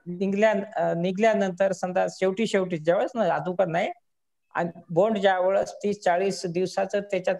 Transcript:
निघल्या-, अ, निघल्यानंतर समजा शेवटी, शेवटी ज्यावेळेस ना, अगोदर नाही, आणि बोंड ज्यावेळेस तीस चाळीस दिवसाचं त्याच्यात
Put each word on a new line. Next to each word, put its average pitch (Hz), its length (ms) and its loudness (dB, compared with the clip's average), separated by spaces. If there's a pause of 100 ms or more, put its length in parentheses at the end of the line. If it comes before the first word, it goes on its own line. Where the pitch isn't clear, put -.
निघल्या-, 196 560 0 (140)
अ, 165 180 0
निघल्यानंतर 190 800 0
समजा 185 380 -2
शेवटी, 190 360 0
शेवटी 180 300 0
ज्यावेळेस 170 380 2
ना, 185 200 2
अगोदर 180 320 0
नाही, 175 240 -2 (640)
आणि 170 160 -2 (200)
बोंड 202 280 2
ज्यावेळेस 190 560 2
तीस 202 280 -4
चाळीस 185 440 0
दिवसाचं 185 540 -2
त्याच्यात 190 400 -2